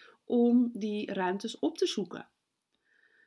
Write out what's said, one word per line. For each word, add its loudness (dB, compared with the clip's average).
om 4
die -4
ruimtes -4
op -4
te 0
zoeken. -6